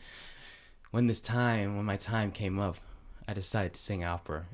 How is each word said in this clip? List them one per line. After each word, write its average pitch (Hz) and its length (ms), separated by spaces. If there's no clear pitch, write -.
when 120 160
this 113 140
time, 113 560
when 104 80
my 101 140
time 107 340
came 98 260
up, 95 200
I 104 60
decided 98 400
to - 60
sing 92 240
opera. 87 500